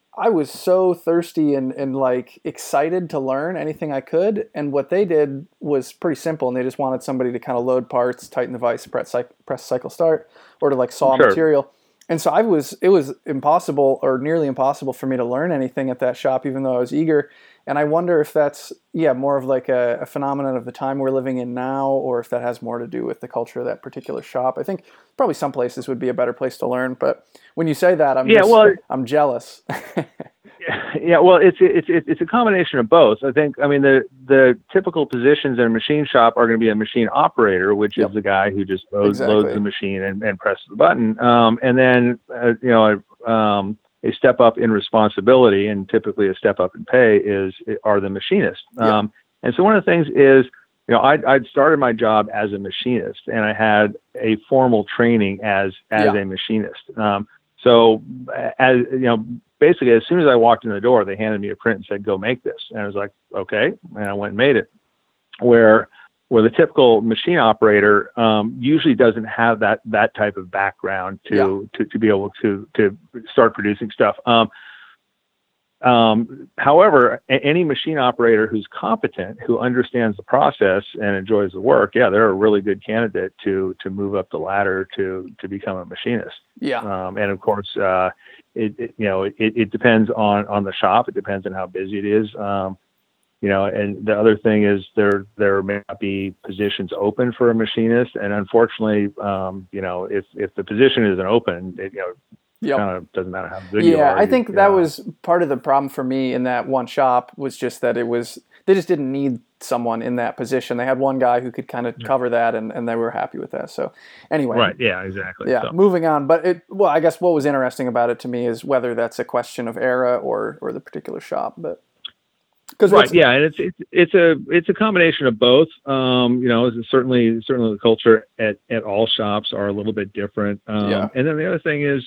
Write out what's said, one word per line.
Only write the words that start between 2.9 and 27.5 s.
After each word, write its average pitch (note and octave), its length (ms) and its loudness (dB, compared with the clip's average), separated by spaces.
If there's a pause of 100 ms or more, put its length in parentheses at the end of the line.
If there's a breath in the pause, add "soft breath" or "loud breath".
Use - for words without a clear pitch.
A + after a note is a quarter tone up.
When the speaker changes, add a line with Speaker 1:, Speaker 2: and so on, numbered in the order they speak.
Speaker 1:
to D#3 100 -6
learn C#3 380 -4
anything D3+ 340 -8
I C3+ 80 -4
could. G3+ 560 -2
And D3 160 -6
what C#3 180 -4
they F#3+ 140 0
did D3+ 420 -2 (140)
was C#3+ 320 -4
pretty E3 240 -6
simple, D#3 320 -6
and B2 80 -4
they B2+ 80 -4
just B2+ 160 -8
wanted C3 240 -4
somebody B2+ 300 -4
to A#2 60 -8
kinda B2 200 -6
load B2+ 300 -2
parts, B2 400 -4
tighten B2+ 240 -6
the A#2+ 60 -10
vise, A#2+ 280 -4
press - 240 -8
cyc-, B2 200 -6 (140)
press C3 200 -10
cycle - 240 -6
start, D#3+ 400 -2 (320 soft breath)
or D3 80 0
to, C#3 80 0
like, B2 160 -2
saw C3+ 240 0
Speaker 2:
Sure. C3+ 100 6
Speaker 1:
material. D3 420 2 (380)
And E3 140 -2
so F3+ 80 -2
I F3 140 2
was, E3+ 400 -2
it F3+ 60 4
was D3 260 2 (100)
impossible C#3+ 800 0
or C3 160 0
nearly D#3 280 -2
impossible C3+ 460 -2
for - 140 -10
me C3 100 -2
to A#2+ 80 -2
learn C#3 260 -2
anything C3+ 380 -4
at B2+ 100 -6
that B2+ 160 -2
shop, C3 300 -2
even C3+ 160 -6
though C3 140 -2
I B2 40 0
was B2 140 -4
eager. D3+ 380 0 (360 soft breath)
And C#3 120 -2
I D3+ 40 0
wonder E3 380 0
if D3 100 -6
that's, D3 400 -4 (220)
yeah, D#3+ 200 0
more C#3 240 -2
of, C3 80 -6
like, C3 240 -2
a, B2 300 0
a B2+ 60 -10
phenomenon C#3 500 -6
of A#2+ 100 -8
the B2+ 60 -14
time C#3 280 -8
we're C3+ 100 -4
living C3 300 -4
in B2 160 -8
now, C3+ 340 -4
or C3 300 -2
if A#2 100 -10
that B2 140 -4
has A#2+ 180 -6
more A#2 160 -8
to A#2+ 80 -10
do A#2+ 200 -8
with - 160 -10
the B2 60 -14
culture A#2+ 320 -8
of B2 60 -6
that - 160 -8
particular C3+ 400 -12
shop. B2+ 380 -6
I C#3 40 -6
think F#3+ 200 -10 (340 soft breath)
probably A3 160 0
some C#3 180 -6
places B2 360 -6
would C3 100 -6
be B2 120 -4
a B2 40 -2
better B2 180 -2
place B2+ 280 -8
to - 80 -4
learn, B2+ 260 -4
but C3 320 -4 (300 soft breath)